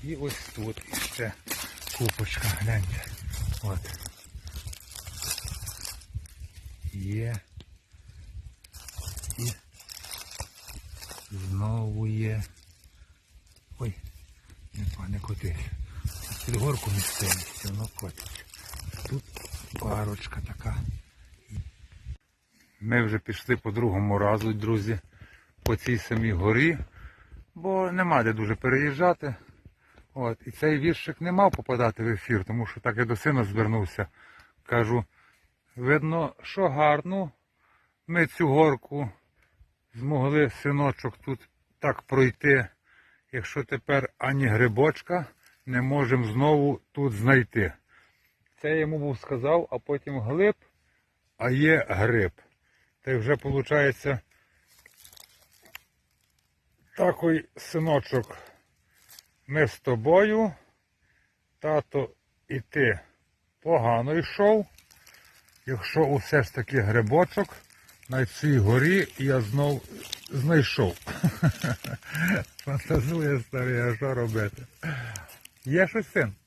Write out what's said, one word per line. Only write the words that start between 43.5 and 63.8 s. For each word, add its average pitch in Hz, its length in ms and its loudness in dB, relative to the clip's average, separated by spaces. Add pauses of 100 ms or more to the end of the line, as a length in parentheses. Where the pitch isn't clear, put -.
тепер 139 540 0
ані 135 300 2
грибочка 123 800 4 (400)
не 127 160 0
можемо 131 420 2
знову 143 580 4 (100)
тут 139 220 0
знайти. 113 600 4 (880)
Це 147 80 -2
я 156 60 2
йому 156 240 0
був 143 200 -2
сказав, 143 520 0
а 123 80 -4
потім 143 400 -4
глиб, 160 360 2 (840)
а 117 120 0
є 147 400 6
гриб. 104 420 4 (720)
Та 131 100 -6
й 127 40 2
вже, 120 200 2
получається, 139 840 0 (2750)
такий 170 480 2 (100)
синочок, 147 840 0 (1080)
ми 143 200 2
з - 120 -6
тобою, 180 760 4 (1080)
тато 147 500 0 (380)
і - 120 -6
ти 117 400 2 (600)
погано 127 560 2